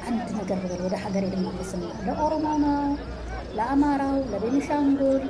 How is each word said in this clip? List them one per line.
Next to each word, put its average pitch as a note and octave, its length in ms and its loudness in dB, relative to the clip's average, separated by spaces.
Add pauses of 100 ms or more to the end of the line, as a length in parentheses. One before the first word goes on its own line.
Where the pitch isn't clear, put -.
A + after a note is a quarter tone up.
አንድ A3+ 300 -2
ነገር G3 260 -2
ልበል፣ F3+ 220 -4
ወደ F#3 160 -2
ሀገሬ G3 320 -2
ልመለስ F#3 440 -4
ነው። F3 160 -6 (140)
ለኦሮሞ D4+ 420 0 (140)
ነው? C#4+ 240 4 (720)
ለአማራው? C#4 640 2 (100)
ለቤኒሻንጉል? C4+ 1040 2